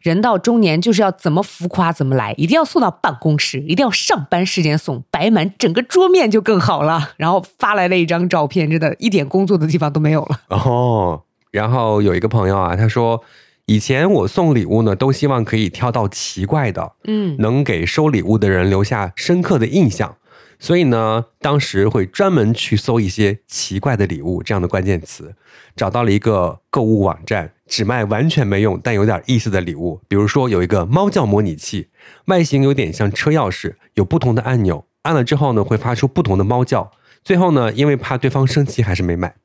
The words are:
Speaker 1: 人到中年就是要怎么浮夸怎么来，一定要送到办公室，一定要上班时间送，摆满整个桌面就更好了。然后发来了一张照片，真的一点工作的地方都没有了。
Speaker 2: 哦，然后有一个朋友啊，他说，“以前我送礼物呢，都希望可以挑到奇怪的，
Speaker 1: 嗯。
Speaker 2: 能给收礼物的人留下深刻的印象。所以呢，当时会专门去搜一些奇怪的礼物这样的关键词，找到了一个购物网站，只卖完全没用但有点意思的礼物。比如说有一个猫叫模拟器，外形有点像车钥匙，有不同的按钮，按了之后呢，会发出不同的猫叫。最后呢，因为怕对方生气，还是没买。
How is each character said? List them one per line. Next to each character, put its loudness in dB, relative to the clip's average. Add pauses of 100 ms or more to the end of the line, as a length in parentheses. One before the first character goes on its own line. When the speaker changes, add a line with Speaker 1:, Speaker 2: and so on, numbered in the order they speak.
Speaker 1:
人 0
到 2
中 2
年 2
就 2
是 2
要 2
怎 -4
么 2
浮 -8
夸 0
怎 -2
么 0
来， -2
一 0
定 0
要 4
送 0
到 2
办 -4
公 2
室， -4
一 -4
定 2
要 0
上 -2
班 0
时 -2
间 2
送， -6
摆 0
满 2
整 2
个 0
桌 2
面 4
就 4
更 2
好 0
了。 -2
然 0
后 0 (140)
发 0
来 0
了 2
一 2
张 0
照 2
片， 0
真 0
的 -2
一 -2
点 0
工 0
作 2
的 2
地 0
方 0
都 -2
没 2
有 2
了。 -4
Speaker 2:
哦， 0 (280)
然 -2
后 2
有 2
一 0
个 -2
朋 2
友 2
啊， 0
他 2
说 0 (440)
，“以 2
前 0
我 2
送 2
礼 2
物 0
呢， 2
都 0
希 0
望 0
可 -2
以 0
挑 -2
到 -2
奇 -8
怪 0
的， -8 (120)
Speaker 1:
嗯。 -4
Speaker 2:
能 0
给 -2
收 0
礼 0
物 0
的 2
人 2
留 2
下 -4
深 0
刻 0
的 2
印 2
象。 -8 (440)
所 -2
以 2
呢， 0 (140)
当 0
时 0
会 0
专 0
门 2
去 -4
搜 0
一 0
些 -2
奇 -8
怪 -2
的 0
礼 -8
物 -4
这 -4
样 0
的 -2
关 -2
键 -2
词， -18 (420)
找 -2
到 -2
了 2
一 2
个 0 (100)
购 0
物 2
网 0
站， -4 (140)
只 -4
卖 -2
完 0
全 0
没 0
用 0
但 -2
有 2
点 0
意 0
思 -2
的 0
礼 -6
物。 -6
比 0
如 2
说 0
有 0
一 0
个 0
猫 2
叫 0
模 2
拟 -2
器， -10 (380)
外 2
形 2
有 4
点 0
像 -2
车 -2
钥 0
匙， -8 (200)
有 2
不 0
同 0
的 2
按 0
钮， -2 (160)
按 0
了 2
之 0
后 2
呢， 2
会 0
发 -2
出 -2
不 -2
同 0
的 2
猫 2
叫。 -2 (300)
最 0
后 4
呢， 2
因 0
为 2
怕 -4
对 0
方 2
生 2
气， -2
还 0
是 -4
没 0
买。 -4 (100)